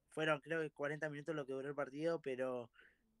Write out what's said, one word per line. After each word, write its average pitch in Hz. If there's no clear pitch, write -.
fueron 156
creo 160
que 151
cuarenta 151
minutos 147
lo 147
que 131
duró 135
el 147
partido, 147
pero, 127